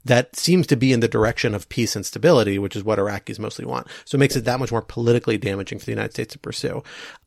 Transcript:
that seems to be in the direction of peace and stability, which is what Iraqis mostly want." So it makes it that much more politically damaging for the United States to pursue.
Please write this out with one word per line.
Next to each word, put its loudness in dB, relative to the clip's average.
that 2
seems 4
to 4
be 4
in 4
the 4
direction 0
of -8
peace -2
and -6
stability, 4
which -4
is -6
what 0
Iraqis -4
mostly -8
want." -6
So -4
it 4
makes 2
it -2
that 0
much -4
more 0
politically 2
damaging -4
for -18
the -4
United -4
States -8
to -18
pursue. -6